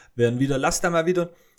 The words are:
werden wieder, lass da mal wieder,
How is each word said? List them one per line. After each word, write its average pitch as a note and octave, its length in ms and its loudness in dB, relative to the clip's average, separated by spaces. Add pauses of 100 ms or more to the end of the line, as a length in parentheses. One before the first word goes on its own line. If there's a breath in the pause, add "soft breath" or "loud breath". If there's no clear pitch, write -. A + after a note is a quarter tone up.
(160 loud breath)
werden A#2+ 240 2
wieder, C3+ 180 0
lass D3+ 240 0
da F3+ 80 0
mal E3 160 0
wieder, F3 260 -2 (280 soft breath)